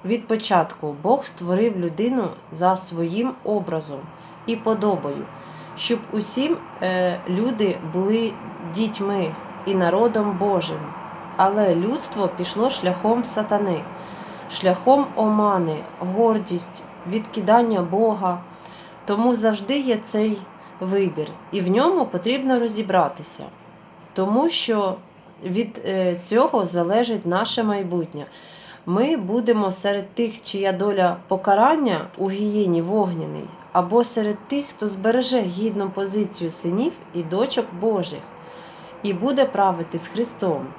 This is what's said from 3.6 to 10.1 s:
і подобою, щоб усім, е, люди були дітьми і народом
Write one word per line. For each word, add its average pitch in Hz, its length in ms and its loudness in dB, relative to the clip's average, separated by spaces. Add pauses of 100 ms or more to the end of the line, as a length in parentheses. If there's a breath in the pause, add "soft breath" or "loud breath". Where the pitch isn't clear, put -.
і 226 100 0
подобою, 180 720 0 (500 loud breath)
щоб 233 220 -2 (140)
усім, 254 440 0 (260)
е, 180 460 0
люди 214 500 0 (140)
були 208 400 2 (420)
дітьми 196 600 -2 (320)
і 196 80 0
народом 202 640 4